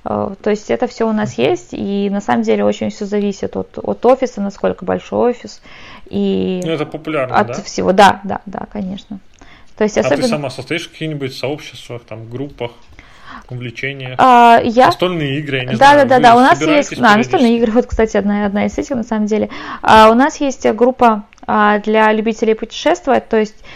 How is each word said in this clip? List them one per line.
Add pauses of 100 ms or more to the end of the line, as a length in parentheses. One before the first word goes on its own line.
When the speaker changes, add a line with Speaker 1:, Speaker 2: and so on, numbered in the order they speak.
Speaker 1:
Э,
то
есть
это
все
у
нас
есть,
и
на
самом
деле
очень
все
зависит
от,
от
офиса,
насколько
большой
офис, (480)
и
Speaker 2:
Ну,
это
популярно,
Speaker 1:
от
Speaker 2:
да?
Speaker 1:
всего.
Да,
да,
да, (100)
конечно. (580)
То
есть
Speaker 2:
А
ты
Speaker 1:
особенно
Speaker 2:
сама
состоишь
в
каких-нибудь
сообществах,
там,
группах, (760)
увлечениях?
Speaker 1:
А,
я
Speaker 2:
Настольные
игры,
я
не
Speaker 1:
Да,
Speaker 2:
знаю,
Speaker 1:
да,
да,
Speaker 2:
вы
Speaker 1:
да,
у
нас
Speaker 2:
собираетесь
Speaker 1:
есть,
да,
настольные
Speaker 2:
периодически?
Speaker 1:
игры,
вот,
кстати,
одна,
одна
из
этих,
на
самом
деле. (320)
А,
у
нас
есть,
э,
группа, (240)
а,
для
любителей
путешествовать,
то
есть, (200)